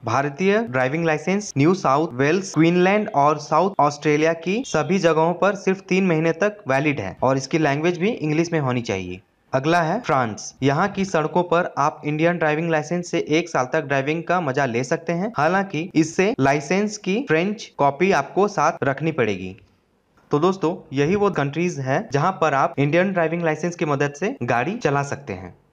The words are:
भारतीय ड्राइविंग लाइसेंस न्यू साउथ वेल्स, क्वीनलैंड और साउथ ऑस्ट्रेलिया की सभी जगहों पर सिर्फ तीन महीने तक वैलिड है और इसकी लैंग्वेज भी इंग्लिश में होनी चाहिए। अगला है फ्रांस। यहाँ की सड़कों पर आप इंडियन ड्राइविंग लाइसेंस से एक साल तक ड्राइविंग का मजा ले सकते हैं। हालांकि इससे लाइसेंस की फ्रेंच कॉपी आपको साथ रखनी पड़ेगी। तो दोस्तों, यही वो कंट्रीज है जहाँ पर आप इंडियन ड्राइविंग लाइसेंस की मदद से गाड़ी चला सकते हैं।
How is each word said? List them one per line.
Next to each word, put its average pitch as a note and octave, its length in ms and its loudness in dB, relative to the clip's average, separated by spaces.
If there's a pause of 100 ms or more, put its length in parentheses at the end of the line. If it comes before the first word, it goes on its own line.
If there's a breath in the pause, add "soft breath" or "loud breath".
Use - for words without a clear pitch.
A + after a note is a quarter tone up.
भारतीय D3 520 0
ड्राइविंग C3+ 480 0
लाइसेंस F3+ 520 -2
न्यू D3+ 160 6
साउथ D3+ 400 2
वेल्स, C#3+ 400 0
क्वीनलैंड F3+ 600 4
और D3 220 4
साउथ D#3+ 420 0
ऑस्ट्रेलिया D3+ 540 2
की F#3 340 -4
सभी D#3+ 320 0
जगहों D#3+ 340 4
पर F#3+ 220 0
सिर्फ F#3+ 260 -2
तीन F#3+ 260 0
महीने E3 240 2
तक G#3 260 -2 (100)
वैलिड C3+ 320 0
है F#2+ 240 -8
और C3+ 140 4
इसकी C3+ 200 -4
लैंग्वेज D#3 400 0
भी F3+ 120 0
इंग्लिश E3 440 -2
में D#3+ 60 0
होनी B2+ 220 -2
चाहिए। F#2 400 -6 (320)
अगला D#3 280 2
है E3+ 180 -2
फ्रांस। B2+ 640 -4
यहाँ C#3+ 240 2
की G3 180 -4
सड़कों D#3+ 380 0
पर E3+ 340 0
आप D3+ 280 -2
इंडियन D#3+ 320 0
ड्राइविंग D#3+ 320 0
लाइसेंस E3 420 -2
से E3 180 -2
एक E3 200 2
साल - 240 0
तक D#3+ 80 2
ड्राइविंग C#3+ 420 -2
का F3 180 0
मजा C#3 240 0
ले A#2+ 180 -2
सकते E3 300 -4
हैं। G3 240 -4
हालांकि F3 580 0
इससे F#3 440 2
लाइसेंस D3+ 580 0
की G3+ 300 -2
फ्रेंच F3+ 500 -2
कॉपी C#3+ 340 2
आपको E3 360 0
साथ D#3+ 260 2 (100)
रखनी C#3 280 -2
पड़ेगी। F#2+ 460 -2 (760)
तो C#3+ 80 2
दोस्तों, F3+ 540 0
यही C#3+ 220 2
वो G3+ 160 2
कंट्रीज D#3 480 -2
है C3 340 -2
जहाँ D3+ 180 2
पर D#3+ 220 0
आप C#3 240 2
इंडियन E3+ 360 2
ड्राइविंग E3+ 280 0
लाइसेंस E3 340 -2
की F3 100 -2
मदद C#3+ 280 0
से G#3+ 300 -4
गाड़ी B2 340 -2
चला C#3+ 260 0
सकते - 300 -8
हैं। F2+ 220 -12 (180)